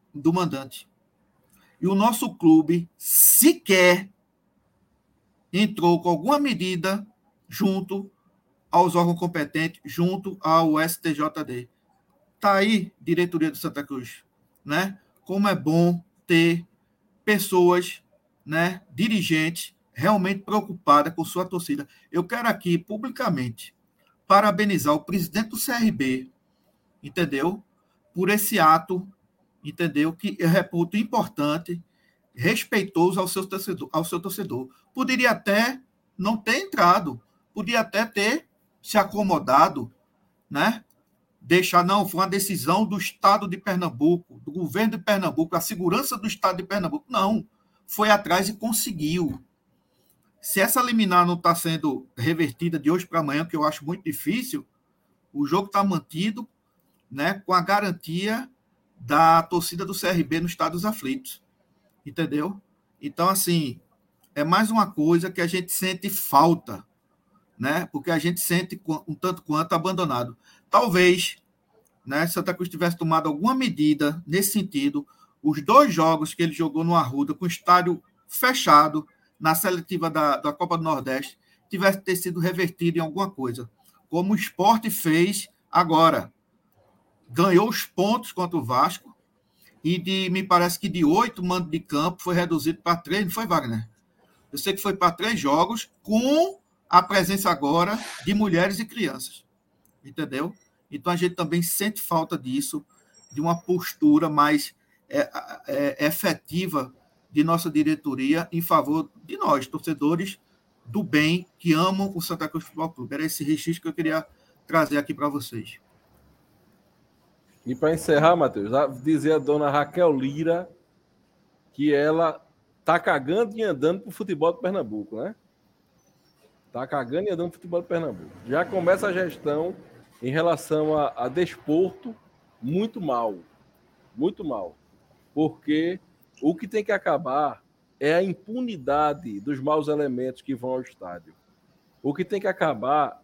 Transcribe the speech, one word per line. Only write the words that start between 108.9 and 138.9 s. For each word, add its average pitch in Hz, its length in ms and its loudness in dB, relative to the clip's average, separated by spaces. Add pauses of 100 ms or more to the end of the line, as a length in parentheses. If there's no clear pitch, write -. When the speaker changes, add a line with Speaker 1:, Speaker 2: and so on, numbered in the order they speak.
Speaker 1:
de - 120 -12
nós, 143 300 0
torcedores 165 720 -4 (480)
do 202 160 -4
bem, 156 440 2 (120)
que 170 140 0
amam 190 420 0
o 170 80 -8
Santa 160 260 -6
Cruz 160 160 -10
Futebol - 240 -8
Clube. 123 260 -12
Era 151 100 -4
esse 156 200 -6
registro 156 380 -2
que 165 60 -8
eu 156 40 -8
queria 156 320 -2 (420)
trazer 147 300 2
aqui 147 160 -4
pra 139 160 -4
vocês. 120 500 -10 (1900)
Speaker 2:
E 127 80 -4
pra 156 180 0
encerrar, 160 440 4
Matheus, 113 360 -2
a, 139 140 2
dizer 139 460 0
a 156 60 4
dona 147 300 0
Raquel 147 480 2
Lira 160 540 -4 (1040)
que 147 200 0
ela 156 480 2 (440)
tá 165 140 4
cagando 180 600 0
e 220 40 -2
andando 170 400 0
pro 202 100 -16
futebol 170 400 -2
de 170 80 -8
Pernambuco, 110 560 -6
né? 170 180 -8 (1400)
Tá 127 140 -8
cagando 147 420 -4
e 190 40 -2
andando 170 180 -6
pro - 80 -20
futebol 170 240 -6
de 175 60 -16
Pernambuco. 160 420 -6 (160)
Já 147 180 0
começa 185 440 0
a 185 40 -2
gestão 170 640 -4 (480)
em 123 80 -4
relação 156 640 0
a, 143 160 0 (120)
a 127 40 -2
desporto 180 840 -2 (480)
muito 196 380 -4
mal. 120 360 -2 (760)
Muito 156 300 -4
mal. 101 320 -8 (580)
Porque 156 640 -2 (420)
o 160 140 0
que 185 140 -12
tem 214 160 -4
que 220 80 -2
acabar 147 720 -2 (340)
é 147 160 0
a 175 80 2
impunidade 151 1200 -4